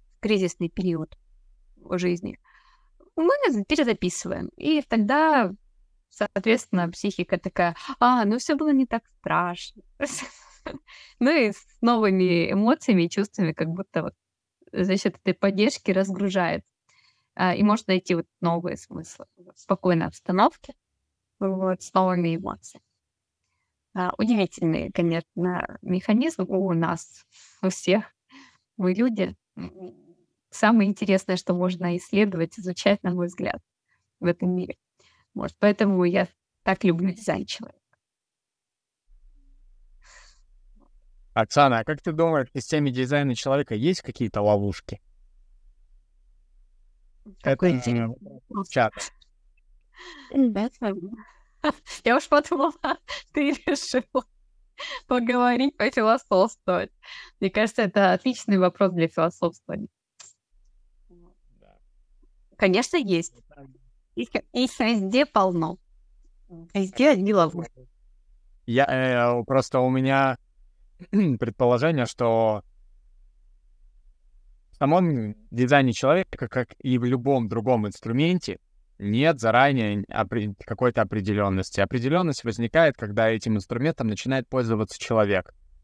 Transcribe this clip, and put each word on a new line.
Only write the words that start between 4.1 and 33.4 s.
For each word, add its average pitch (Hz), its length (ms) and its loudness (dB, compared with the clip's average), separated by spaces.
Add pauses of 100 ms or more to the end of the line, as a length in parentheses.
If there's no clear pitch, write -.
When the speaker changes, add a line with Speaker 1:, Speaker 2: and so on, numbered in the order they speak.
Speaker 1:
И 302 260 0
тогда, 240 680 2 (580)
соответственно, 196 840 -2
психика 185 480 -4
такая: 175 360 -2 (240)
«А, 247 260 4
ну 220 140 0
всё 302 180 -2
было 302 160 0
не 262 140 4
так 233 160 -6 (180)
страшно». 175 640 -4 (160)
<laughs> - 840 -12 (360)
Ну 254 120 4
и 247 220 4
с - 120 -18 (160)
новыми 190 720 2
эмоциями 208 500 2
и 170 60 0
чувствами 196 440 -2
как 160 160 -4
будто 165 340 -6
вот - 100 -8 (600)
за 190 240 0
счёт - 260 -2
этой 185 120 0
поддержки 202 560 0
разгружает. 190 720 -2 (720)
А, 180 200 0
и - 80 0
можно 208 300 2
найти 185 220 0
вот 170 120 -4 (140)
новые 170 360 -2
смыслы - 500 -18 (100)
в - 220 -20
спокойной 180 480 0
обстановке, - 640 -2 (640)
вот, 190 440 -2
с - 120 -20
новыми 180 420 0
эмоциями. - 440 -12 (1160)
А, 180 220 -2
удивительный, 190 720 0
конечно, 170 920 -2
механизм 208 640 0
у 190 260 0
нас, 165 520 -4 (360)
у 185 80 0
всех. 190 360 0 (720)
Мы 185 160 0
люди. 208 420 -2 (220)
М, 185 360 -14 (580)
самое 214 380 4
интересное, 190 480 0
что - 180 -4
можно 180 420 -2
исследовать, 185 640 -2
изучать, 185 440 0
на 180 100 -2
мой 175 140 -2
взгляд, - 340 -8 (580)